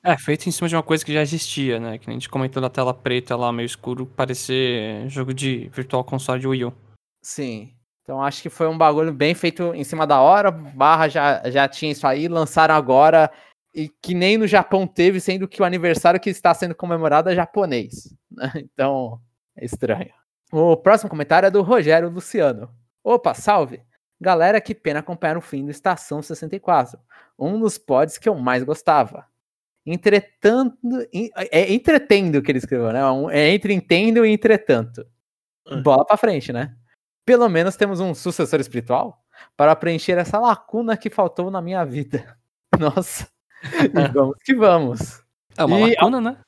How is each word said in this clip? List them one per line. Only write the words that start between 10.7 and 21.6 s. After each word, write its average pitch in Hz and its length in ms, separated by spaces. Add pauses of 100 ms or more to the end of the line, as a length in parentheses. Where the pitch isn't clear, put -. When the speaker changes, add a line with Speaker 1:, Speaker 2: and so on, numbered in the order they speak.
Speaker 2:
já, 143 420
já 139 160
tinha 151 240
isso 143 160
aí, 143 220
lançaram 160 480
agora, 151 520 (460)
e 156 140
que - 260
nem 190 240
no 214 80
Japão 190 400
teve, 185 320
sendo 190 300
que - 120
o 196 40
aniversário 175 560
que 202 100
está 175 240
sendo 175 180
comemorado 165 560
é 180 60
japonês, 160 800 (160)
né? 135 220
<laughs> 147 200
Então, 131 480 (360)
é - 80
estranho. 110 460 (420)
O 165 240
próximo 196 340
comentário 160 380
é - 20
do 196 120